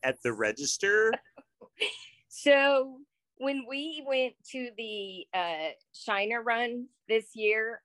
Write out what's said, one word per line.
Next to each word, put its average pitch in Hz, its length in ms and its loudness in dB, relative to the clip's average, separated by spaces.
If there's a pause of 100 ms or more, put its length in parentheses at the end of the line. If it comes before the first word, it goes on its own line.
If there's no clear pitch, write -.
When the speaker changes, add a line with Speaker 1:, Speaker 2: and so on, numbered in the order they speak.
Speaker 1:
at 131 200 2
the 120 100 0
Speaker 2:
<laughs> - 0 -
Speaker 1:
register. 143 800 2 (1160)
Speaker 2:
So 277 720 4 (380)
when 269 320 -4
we 302 380 -8
went 262 280 0 (180)
to 254 240 -8
the, 202 560 -10
uh, 160 380 -2 (220)
Shiner 214 500 -2
Run 240 440 -2 (220)
this 220 260 2
year, 220 500 0